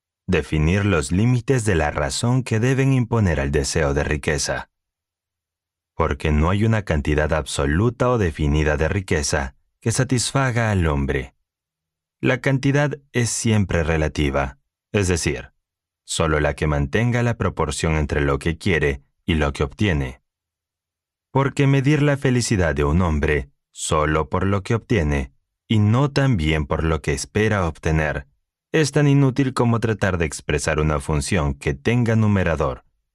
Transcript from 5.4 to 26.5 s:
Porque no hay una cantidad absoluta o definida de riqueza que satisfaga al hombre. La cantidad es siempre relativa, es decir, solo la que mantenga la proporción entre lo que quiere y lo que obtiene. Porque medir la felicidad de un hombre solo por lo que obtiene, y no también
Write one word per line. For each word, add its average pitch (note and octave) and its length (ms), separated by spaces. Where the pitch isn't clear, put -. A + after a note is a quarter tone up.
Porque D#2 380
no D#2 180
hay G#2 160
una A2 160
cantidad D2+ 500
absoluta D#2+ 800
o A#2+ 80
definida D2+ 580
de D#2 120
riqueza E2 680
que A#2 100
satisfaga B2 800
al F2+ 160
hombre. C#2 480
La B2+ 220
cantidad C#3 580
es A#2+ 180
siempre G2+ 540
relativa, D2 760
es G#2 160
decir, E2 460
solo D#2 340
la D2 160
que D#2+ 120
mantenga G2 560
la A#2+ 160
proporción D#2+ 580
entre D2 240
lo C#2 180
que E2 200
quiere D2 440
y F2 100
lo D2 200
que D2+ 100
obtiene. C#2+ 560
Porque C3+ 360
medir C#3 360
la C#3+ 160
felicidad A2 560
de D2 100
un D2+ 160
hombre D2+ 500
solo D#2 580
por F#2 180
lo G2 160
que A#2 120
obtiene, D2 580
y A2 120
no A#2+ 320
también D#2+ 560